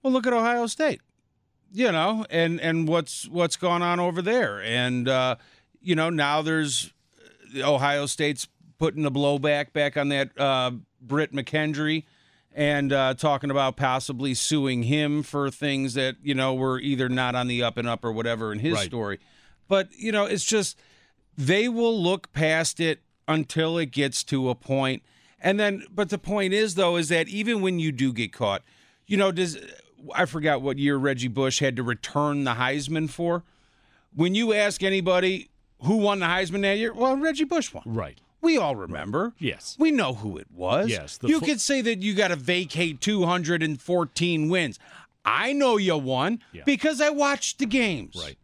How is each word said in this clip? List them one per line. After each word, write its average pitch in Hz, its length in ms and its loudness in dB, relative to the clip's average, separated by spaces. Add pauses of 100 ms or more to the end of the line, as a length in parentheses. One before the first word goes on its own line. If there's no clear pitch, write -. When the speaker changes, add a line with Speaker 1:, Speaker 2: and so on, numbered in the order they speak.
Speaker 1:
Well, 262 100 0
look 254 140 0
at 247 60 2
Ohio 233 340 2
State, 294 340 -2 (720)
you 226 200 2
know, 202 380 0
and, 165 300 2
and 165 280 0
what's, 165 400 -2
what's 170 280 -2
gone 175 260 0
on 175 180 0
over 180 220 0
there. 175 400 0
And, 123 460 0
uh, 127 280 2 (440)
you 180 140 0
know, 160 160 2
now 151 320 2
there's, 156 500 -2 (640)
Ohio 143 500 2
State's 147 420 -2 (300)
putting 156 260 -2
a 143 60 2
blowback 143 600 0
back 143 240 0
on 143 120 0
that, 139 320 -2
uh, 131 300 2 (300)
Britt 139 320 -2
McKendry 151 720 -2 (500)
and, 143 380 2
uh, 135 220 2
talking 143 360 0
about 135 260 0
possibly 131 560 -2
suing 131 520 0
him 147 380 0
for 143 280 -4
things 135 440 -2
that, 131 280 -2
you 139 120 -2
know, 131 200 0
were 131 260 0
either 131 280 0
not 127 260 0
on 123 140 0
the 120 140 0
up 117 140 -2
and 120 120 -4
up 117 160 -4
or 113 80 -2
whatever 113 400 -2
in 104 80 -6
his 147 140 0
Speaker 2:
Right. 101 120 -2
Speaker 1:
story. 101 320 -6 (500)
But, 190 240 0
you 220 200 -6
know, 208 120 2
it's 202 200 -2
just 214 340 -2 (580)
they 185 320 2
will 226 320 0
look 180 320 -2
past 160 480 0
it 160 200 0 (280)
until 160 480 0
it 165 100 0
gets 139 360 -2
to 131 280 -2
a 123 40 -2
point. 135 480 -2 (380)
And 196 180 2
then, 202 340 0
but 180 180 -2
the 202 80 -4
point 196 360 -2
is, 208 220 0
though, 175 200 4
is 160 120 0
that 165 200 0
even 208 320 -2
when 185 180 0
you 160 140 0
do 127 200 0
get 110 200 -4
caught, 98 300 -2 (440)
you 202 100 0
know, 190 160 4
does, 170 260 -2 (560)
I 180 100 4
forgot 147 380 0
what 139 160 -2
year 143 180 4
Reggie 131 320 0
Bush 131 300 0
had 135 180 0
to 127 60 -4
return 143 640 -2
the 123 100 0
Heisman 143 560 -2
for. 170 340 -2 (720)
When 180 200 2
you 220 200 2
ask 208 280 2
anybody 185 680 2 (320)
who 185 140 2
won 202 240 2
the 175 60 0
Heisman 185 360 0
that 196 160 2
year, 226 160 -2
well, 262 220 2
Reggie 302 280 0
Bush 294 300 -2
won. - 100 -12
Speaker 2:
Right. 107 340 -6 (280)
Speaker 1:
We 320 120 6
all 147 180 0
remember. 98 640 -4
Speaker 2:
Yes. - 360 -6
Speaker 1:
We 320 140 4
know 180 240 2
who 101 240 -6
it - 140 -12
was. 107 360 0
Speaker 2:
Yes, 85 300 -4
the 123 80 -4
Speaker 1:
You 311 140 4
Speaker 2:
fo- 254 60 -2
Speaker 1:
could 285 140 0
say 277 200 0
that 220 200 0
you 202 140 -2
gotta 185 220 2
vacate 165 640 -2
two 202 260 2
hundred 175 340 0
and 156 220 -2
fourteen 170 640 0
wins. 165 300 0 (460)
I 185 280 2
know 269 260 2
you 180 200 2
won 139 400 0 (140)
Speaker 2:
Yeah. 80 120 -16
Speaker 1:
because 285 360 2
I 302 100 4
watched 285 480 0
the 269 80 0
games. 202 500 0
Speaker 2:
Right. 78 280 -12